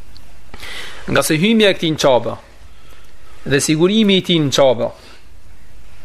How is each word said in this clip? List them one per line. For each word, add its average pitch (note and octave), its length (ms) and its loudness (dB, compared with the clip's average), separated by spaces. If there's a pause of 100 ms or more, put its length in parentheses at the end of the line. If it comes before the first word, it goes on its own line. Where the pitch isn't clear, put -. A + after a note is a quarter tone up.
(1080)
Nga C#3+ 140 2
se D#3+ 140 2
hymja G#3 340 4
e F3+ 40 2
këtij D#3+ 200 0
në - 40 -4
Qabe A#2+ 380 2 (1080)
dhe C3+ 160 2
sigurimi F#3+ 560 4
i F3+ 60 2
tij E3+ 160 2
në C#3+ 140 2
Qabe A#2+ 380 4 (1160)